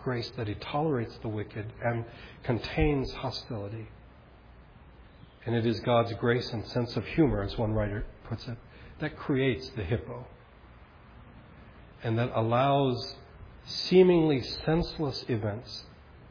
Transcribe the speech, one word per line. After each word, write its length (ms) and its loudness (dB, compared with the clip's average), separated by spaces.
grace 340 -4
that 120 -4
he 80 -4
tolerates 600 -2
the 100 -8
wicked 440 -6
and 200 0
contains 720 2
hostility. 760 -8
And 80 0
it 120 2
is 140 2
God's 340 4
grace 380 0
and 140 -6
sense 300 -2
of 100 -2
humor, 340 4
as 160 -4
one 160 0
writer 320 -2
puts 200 -8
it, 100 -10
that 180 -6
creates 540 0
the 140 -4
hippo 420 -4
and 160 0
that 160 0
allows 840 2
seemingly 760 6
senseless 880 -2
events 560 -4